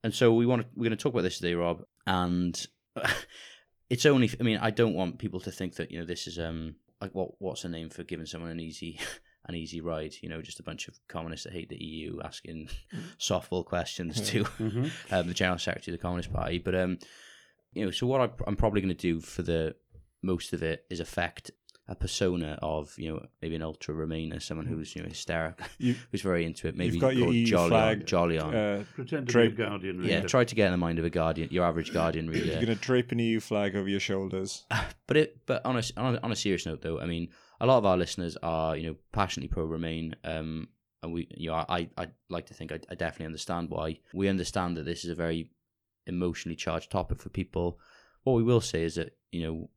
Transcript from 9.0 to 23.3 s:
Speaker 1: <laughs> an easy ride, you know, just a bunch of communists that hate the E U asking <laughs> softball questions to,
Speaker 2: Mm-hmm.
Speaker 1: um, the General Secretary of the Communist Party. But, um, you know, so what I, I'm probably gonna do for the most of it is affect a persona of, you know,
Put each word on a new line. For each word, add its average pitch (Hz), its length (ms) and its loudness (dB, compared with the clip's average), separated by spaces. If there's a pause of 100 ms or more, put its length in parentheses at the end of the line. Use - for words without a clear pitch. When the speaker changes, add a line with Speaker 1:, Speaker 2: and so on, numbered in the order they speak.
Speaker 1:
<laughs> - 240 -20
an 87 80 -8
easy 82 260 -8
ride, 78 400 -4
you 82 80 -12
know, 80 140 -8
just - 180 -14
a - 40 -16
bunch - 240 -10
of - 100 -20 (100)
communists 82 360 -8
that - 80 -12
hate 85 180 -8
the - 120 -12
E 80 60 -10 (220)
U - 140 -10
asking 78 440 -12 (260)
<laughs> - 240 -12
softball 90 460 -2
questions 87 560 -4 (100)
to, 104 140 2
Speaker 2:
Mm-hmm. 110 720 -4
Speaker 1:
um, 87 120 2
the 90 80 -4
General 90 240 2
Secretary - 360 -4
of 82 60 -8
the - 20 -8
Communist 87 300 -2
Party. 85 260 0
But, 90 160 0
um, 92 240 2 (720)
you - 120 -4
know, 95 60 0
so - 160 -2
what 131 140 4
I, 117 100 4 (160)
I'm 104 100 0
probably 104 240 4
gonna 92 140 0
do 82 260 0
for - 220 -8
the 82 320 0 (480)
most 92 300 -2
of 87 100 -2
it 80 280 -2
is 85 100 -6
affect - 500 -4 (400)
a - 40 -6
persona 87 680 0
of, 78 380 -2
you 80 120 -6
know, 80 140 -6 (160)